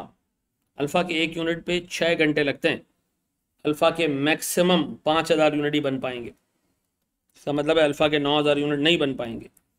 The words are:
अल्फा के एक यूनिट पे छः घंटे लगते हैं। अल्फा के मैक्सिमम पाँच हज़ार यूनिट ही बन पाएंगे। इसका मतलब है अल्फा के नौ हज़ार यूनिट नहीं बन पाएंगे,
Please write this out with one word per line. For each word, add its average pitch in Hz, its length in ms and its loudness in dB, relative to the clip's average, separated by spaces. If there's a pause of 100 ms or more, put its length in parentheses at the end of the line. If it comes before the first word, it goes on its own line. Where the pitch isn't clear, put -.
(800)
अल्फा 147 240 -2
के 170 200 -2
एक 165 140 -4
यूनिट 165 280 -4
पे 175 180 -2
छः 170 340 0
घंटे 156 280 2
लगते 139 240 -2
हैं। 135 140 -4 (840)
अल्फा 151 280 2
के 160 160 -2
मैक्सिमम 160 760 0 (200)
पाँच 156 280 2
हज़ार 151 220 4
यूनिट 147 200 -2
ही 147 60 2
बन 135 200 -2
पाएंगे। 123 320 -8 (1040)
इसका - 160 -6
मतलब 147 260 2
है 160 60 6
अल्फा 147 240 2
के 151 100 0
नौ 143 200 2
हज़ार 147 200 2
यूनिट 147 220 0
नहीं 160 180 2
बन 139 160 0
पाएंगे, 117 360 -10 (280)